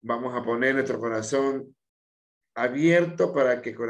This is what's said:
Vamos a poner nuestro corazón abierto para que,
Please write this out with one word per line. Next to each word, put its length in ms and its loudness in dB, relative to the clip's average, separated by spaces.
Vamos 340 -4
a 80 -4
poner 300 0
nuestro 260 -2
corazón 760 -2
abierto 760 2
para 300 2
que, 160 -10